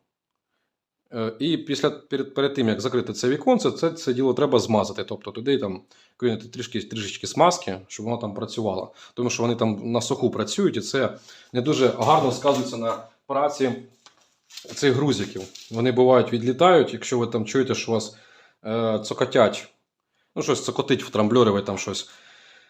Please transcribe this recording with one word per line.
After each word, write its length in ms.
Е, 260
і 180
після, 340
перед, 440
перед 200
тим, 140
як 120
закрити 320
це 160
віконце, 420
це, 200
це 220
діло 220
треба 240
змазати. 460
Тобто 260
туди 280
там 240
кинути 320
трішки, 320
трішечки 460
смазки, 600
щоб 180
воно 120
там 160
працювало. 600
Тому 160
що 120
вони 120
там 380
на 80
суху 300
працюють, 460
і 40
це 380
не 100
дуже 260
гарно 440
сказується 440
на 320
праці 460
цих 200
грузиків. 480
Вони 220
бувають 400
відлітають, 600
якщо 260
ви 80
там 180
чуєте, 300
що 160
у 40
вас, 220
е, 400
цокотять. 640
Ну, 60
щось 220
цокотить 380
в 80
трамбльорі, 400
ви 120
там 160
щось. 320